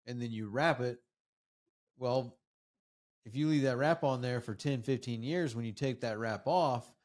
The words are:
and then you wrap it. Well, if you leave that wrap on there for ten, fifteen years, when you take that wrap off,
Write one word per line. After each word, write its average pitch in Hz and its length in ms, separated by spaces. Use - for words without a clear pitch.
and 123 140
then 120 120
you 110 160
wrap 131 320
it. 123 180
Well, 123 400
if 110 100
you 147 140
leave 151 140
that 131 140
wrap 151 280
on 131 180
there 123 180
for 110 140
ten, 135 280
fifteen 120 400
years, 147 320
when 117 100
you 113 80
take 131 300
that 110 160
wrap 110 280
off, 143 460